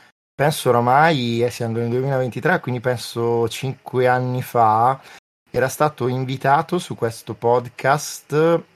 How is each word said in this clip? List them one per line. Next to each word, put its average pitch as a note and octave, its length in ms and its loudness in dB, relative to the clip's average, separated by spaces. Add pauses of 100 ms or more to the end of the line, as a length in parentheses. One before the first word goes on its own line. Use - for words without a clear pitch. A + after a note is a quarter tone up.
(340)
penso C#3+ 360 0
oramai, B2 760 2
eh, A#2+ 80 -2
siamo A2+ 260 -6
nel A#2 120 -4
duemilaventitré, C3 720 0
quindi B2 200 -6
penso A#2 680 -2
cinque B2+ 600 -2
anni B2+ 340 0
fa, A#2 580 2 (520)
era B2 160 0
stato D3 400 -2
invitato C3+ 720 -2
su B2+ 160 -8
questo A2+ 400 -6
podcast C#3+ 1300 0 (120)